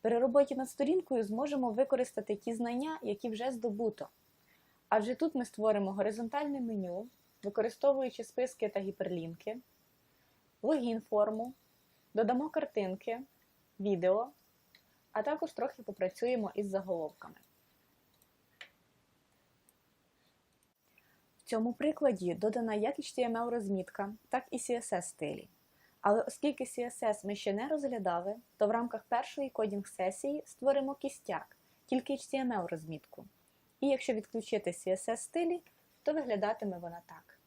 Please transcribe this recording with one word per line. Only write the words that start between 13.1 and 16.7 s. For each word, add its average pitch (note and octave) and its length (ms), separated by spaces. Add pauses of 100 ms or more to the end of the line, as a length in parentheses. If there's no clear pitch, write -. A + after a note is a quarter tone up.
відео, G3 500 (840)
а G#3+ 100
також D4 300
трохи - 300
попрацюємо G#3+ 720
із G3+ 140
заголовками. F#3 680 (4000)